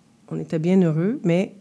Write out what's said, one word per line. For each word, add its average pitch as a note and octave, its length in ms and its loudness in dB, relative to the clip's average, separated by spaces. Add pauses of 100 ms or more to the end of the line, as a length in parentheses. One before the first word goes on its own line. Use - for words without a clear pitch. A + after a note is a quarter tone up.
(280)
on D#3+ 120 -8
était D#3+ 180 -6
bien F#3 220 2
heureux, F3 420 0
mais F3 380 0